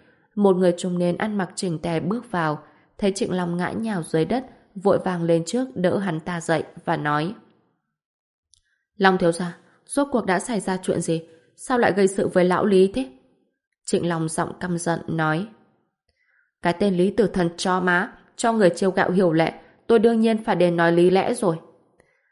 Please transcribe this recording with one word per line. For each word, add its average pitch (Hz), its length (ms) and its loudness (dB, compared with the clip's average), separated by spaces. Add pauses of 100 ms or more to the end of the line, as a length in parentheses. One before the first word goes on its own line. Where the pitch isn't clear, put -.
(360)
Một 196 200 4
người 180 220 4
trung 180 220 -4
niên 175 180 0
ăn 208 200 -4
mặc 196 180 -4
chỉnh 170 240 -6
tề 165 200 -4
bước 214 320 -6
vào, 156 320 -4 (340)
thấy 202 140 0
Trịnh 202 220 -4
Long 175 240 -4
ngã 180 140 -4
nhào 208 320 -6
dưới 160 220 -2
đất, 247 200 -4 (380)
vội 196 220 4
vàng 175 180 -4
lên 170 220 2
trước 254 300 -4
đỡ 180 220 0
hắn 185 220 -4
ta 170 220 -8
dậy 160 220 -2 (220)
và 165 120 -2
nói. 151 360 -4 (1600)
"Long 190 200 2
thiếu 175 140 2
gia, 175 260 -8 (280)
rốt 277 260 -2
cuộc 233 140 -2
đã 185 140 0
xảy 214 200 -4
ra 185 180 -4
chuyện 180 240 -2
gì? 165 200 -4 (340)
Sao - 220 -4
lại 214 160 2
gây 190 140 4
sự 196 200 -2
với 180 160 4
lão 180 220 2
Lý 190 280 4
thế?" 262 180 -6 (760)
Trịnh 175 240 -2
Long 160 200 -2
giọng - 300 -6
căm 175 180 -6
giận 165 300 -4
nói. 160 400 -2 (1120)
"Cái 175 180 0
tên 202 180 2
Lý 185 140 2
Tử 202 160 0
Thần 185 300 0
chó 185 220 -2
má, 185 340 0 (220)
cho 226 180 -2
người 214 160 6
trêu 185 220 0
gạo 185 200 0
Hiểu 180 220 2
Lệ, 160 200 2 (340)
tôi 233 120 6
đương 226 220 4
nhiên 220 220 2
phải 202 120 -2
đến 175 220 2
nói 170 140 4
lý 170 180 6
lẽ 190 240 2
rồi." 170 260 -2 (720)